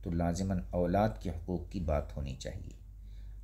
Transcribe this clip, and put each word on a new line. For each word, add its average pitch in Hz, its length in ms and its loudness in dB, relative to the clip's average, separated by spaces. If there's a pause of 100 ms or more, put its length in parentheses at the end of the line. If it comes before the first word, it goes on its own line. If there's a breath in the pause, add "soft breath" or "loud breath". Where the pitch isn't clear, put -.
तो 92 60 -2
लाजिमन 87 500 2 (140)
औलाद 92 480 4
के 95 80 -2
हुकूक 85 380 -2
की 101 120 -4
बात 76 360 2
होनी 67 200 -2
चाहिए, - 400 -8 (680 loud breath)